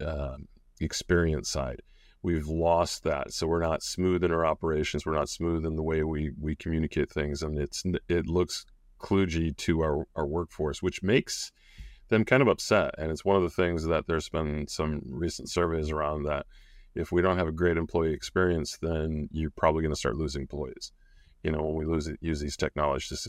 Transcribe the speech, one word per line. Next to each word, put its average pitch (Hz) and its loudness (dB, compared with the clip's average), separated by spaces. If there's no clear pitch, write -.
um, 71 -6
experience 80 2
side. 64 -4
We've 80 0
lost 82 2
that. 71 -2
So - -2
we're 82 2
not 80 0
smooth 90 2
in 82 2
our 82 2
operations. 78 0
We're 78 0
not 73 0
smooth 82 -2
in 80 -2
the 80 -2
way 78 0
we, 76 -2
we 76 -4
communicate 80 0
things. 73 -4
And 76 -4
it's, - -4
it 85 0
looks 87 0
kludgy 82 2
to 80 0
our, 76 0
our 78 0
workforce, 78 -4
which 92 -4
makes - 0
them 110 4
kind 131 6
of 120 6
upset. 90 2
And 80 -4
it's 78 -4
one 98 4
of 92 6
the 85 0
things 85 2
that 80 2
there's 80 0
been 76 -2
some 76 -2
recent 80 -6
surveys 82 0
around 76 -2
that 73 -2
if 82 -4
we 87 4
don't 90 4
have 87 2
a 78 -4
great 85 2
employee 80 0
experience, 85 0
then 80 -2
you're 78 -2
probably 80 2
gonna 76 0
start 60 -2
losing 71 -4
employees, 69 -10
you 82 0
know, 78 0
when 78 -2
we 78 -2
lose 80 0
it, 76 -8
use 80 -2
these 73 -6
technologies. 73 -2